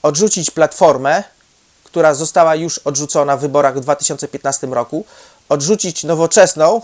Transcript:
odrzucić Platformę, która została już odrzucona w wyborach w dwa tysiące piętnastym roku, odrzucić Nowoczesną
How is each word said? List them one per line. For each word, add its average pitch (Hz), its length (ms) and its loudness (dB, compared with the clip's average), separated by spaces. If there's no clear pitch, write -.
odrzucić 156 480 0
Platformę, 151 720 2
która 156 300 2
została 160 400 2
już 160 240 -4
odrzucona 143 580 -2
w 123 40 -8
wyborach 139 360 0
w 139 40 -4
dwa 143 160 -2
tysiące 147 320 -4
piętnastym 135 460 -6
roku, 135 300 -4
odrzucić 160 560 -2
Nowoczesną 165 800 2